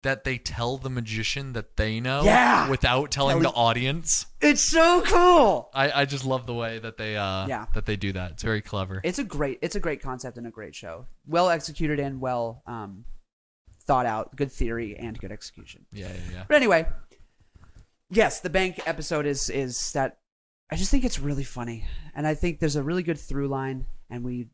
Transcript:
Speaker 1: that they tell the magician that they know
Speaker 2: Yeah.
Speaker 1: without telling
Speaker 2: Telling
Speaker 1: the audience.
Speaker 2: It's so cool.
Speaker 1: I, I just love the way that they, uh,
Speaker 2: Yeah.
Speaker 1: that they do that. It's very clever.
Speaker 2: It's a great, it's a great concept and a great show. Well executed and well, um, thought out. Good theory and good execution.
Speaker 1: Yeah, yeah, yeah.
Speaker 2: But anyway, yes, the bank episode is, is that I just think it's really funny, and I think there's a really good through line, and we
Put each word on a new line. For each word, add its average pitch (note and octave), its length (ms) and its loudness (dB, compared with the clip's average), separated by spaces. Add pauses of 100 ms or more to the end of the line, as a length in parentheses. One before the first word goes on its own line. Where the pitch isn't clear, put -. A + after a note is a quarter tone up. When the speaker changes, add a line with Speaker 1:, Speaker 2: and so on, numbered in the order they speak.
Speaker 1:
that C3+ 180 -2
they C3 160 -4
tell A#2+ 400 -4
the C3 100 -8
magician A#2+ 640 -4
that - 220 -8
they A2 220 0
know C3 240 -2
Speaker 2:
Yeah. - 480 4
Speaker 1:
without C3 400 2
telling C#3 220 2
Speaker 2:
Telling C3+ 100 4
Speaker 1:
the C3+ 80 4
audience. A#2+ 760 2 (140)
Speaker 2:
It's D4 220 4
so E4+ 400 6
cool. D#4 720 6
Speaker 1:
I, C#3 280 2
I - 20 6
just C3+ 200 -4
love C3 220 0
the A#2+ 80 -4
way A2+ 240 -4
that A2 200 -10
they, G#2+ 180 -4
uh, G2 320 -2
Speaker 2:
Yeah. A2+ 260 -6
Speaker 1:
that G#2+ 100 2
they G#2+ 120 0
do G2 160 -2
that. F2+ 180 -4
It's - 140 -14
very A2 180 0
clever. F#2+ 400 -6
Speaker 2:
It's F3+ 160 -4
a C#4 60 -4
great, D3 360 -4
it's - 140 -4
a D#3+ 60 0
great D3+ 200 -2
concept B2+ 380 -10
and A#2 80 -12
a A2+ 40 -10
great G#2 260 -16
show. E2 300 -14 (200)
Well E3+ 240 2
executed D3+ 480 -2
and C#3 220 -6
well, A#2+ 440 -4
um, G#2 400 -12 (840)
thought B2+ 200 2
out. A2 300 -4
Good C3+ 160 -4
theory A#2 440 -2
and A#2 220 -10
good F#2+ 140 -10
execution. - 600 -18
Speaker 1:
Yeah, F#2+ 160 -10
yeah, F2+ 240 -8
yeah. F#2 160 -10
Speaker 2:
But D4 80 6
anyway, F#3+ 300 6 (1200)
yes, F#3+ 300 2
the F3 100 -6
bank F#3 360 0
episode D#3 400 -4
is, C#3 240 -2
is B2+ 420 -4
that C3+ 260 -2 (520)
I D#3 60 -4
just F#3+ 140 2
think B3+ 140 6
it's - 140 -2
really C#3 260 -2
funny, A#2 400 -8 (300)
and D3 120 -4
I D#3 80 2
think E3 240 -2
there's D3+ 180 0
a C#3+ 60 0
really F3 200 -2
good D#3+ 160 -2
through C#3 300 -4
line, C3+ 360 -4 (240)
and A#2+ 160 -10
we B2 300 -6